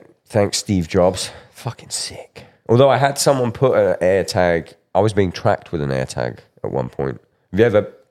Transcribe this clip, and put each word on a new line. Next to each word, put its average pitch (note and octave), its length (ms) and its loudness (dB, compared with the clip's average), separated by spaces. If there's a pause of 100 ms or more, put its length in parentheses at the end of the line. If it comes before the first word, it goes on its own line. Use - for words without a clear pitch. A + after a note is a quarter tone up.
(260)
Thanks, G2+ 320 0
Steve F#2 300 -2
Jobs. F#2 420 2 (220)
Fucking - 380 -14
sick. - 540 -12 (240)
Although C3 200 6
I B2 80 2
had C#3 220 0
someone B2+ 340 0
put B2+ 240 2
an G2 240 2
AirTag, F2+ 720 0 (200)
I F#2 60 2
was G#2+ 120 2
being F#2 200 0
tracked - 400 -4
with D#2+ 100 -4
an C#2 80 -4
AirTag B1+ 480 -6 (260)
at G1+ 60 -6
one B1+ 180 -4
point. C2+ 320 -8 (300)
Have F2+ 100 0
you A#2 60 6
ever G2+ 260 0 (180)